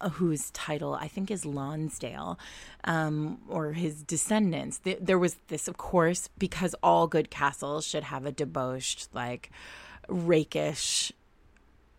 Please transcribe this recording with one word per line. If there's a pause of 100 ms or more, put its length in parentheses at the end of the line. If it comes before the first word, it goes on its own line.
(140)
whose
title
I
think
is
Lonsdale, (460)
um, (100)
or
his
descendants,
th-,
there
was (140)
this,
of
course,
because
all
good
castles
should
have
a
debauched,
like, (560)
rakish, (880)